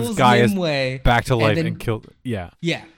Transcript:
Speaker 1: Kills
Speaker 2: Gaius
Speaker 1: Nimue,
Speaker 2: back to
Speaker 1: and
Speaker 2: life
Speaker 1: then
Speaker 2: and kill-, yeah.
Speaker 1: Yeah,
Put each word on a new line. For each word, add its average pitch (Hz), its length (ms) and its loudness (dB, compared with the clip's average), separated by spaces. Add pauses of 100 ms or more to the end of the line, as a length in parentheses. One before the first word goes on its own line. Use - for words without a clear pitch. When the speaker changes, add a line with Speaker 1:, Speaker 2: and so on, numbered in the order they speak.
Speaker 1:
Kills 117 120 -6
Speaker 2:
Gaius 120 360 4
Speaker 1:
Nimue, 139 500 -4
Speaker 2:
back 120 240 2
to 135 80 0
Speaker 1:
and 113 80 0
Speaker 2:
life 107 140 2
Speaker 1:
then 165 100 -2
Speaker 2:
and 110 140 -6
kill-, - 240 -6 (180)
yeah. 98 280 -8 (100)
Speaker 1:
Yeah, 151 220 -6 (160)